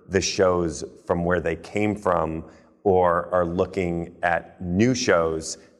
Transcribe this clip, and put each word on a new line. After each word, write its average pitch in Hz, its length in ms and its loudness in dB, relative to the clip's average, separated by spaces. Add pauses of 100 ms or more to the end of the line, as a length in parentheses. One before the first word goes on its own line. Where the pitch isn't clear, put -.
the 92 120 0
shows 87 640 0 (220)
from 87 180 -2
where 87 160 0
they 82 160 -2
came 104 400 -4
from 85 480 -2 (400)
or 90 480 2
are 90 140 2
looking 87 760 -2
at 85 360 -2
new 98 360 2
shows 82 600 0 (220)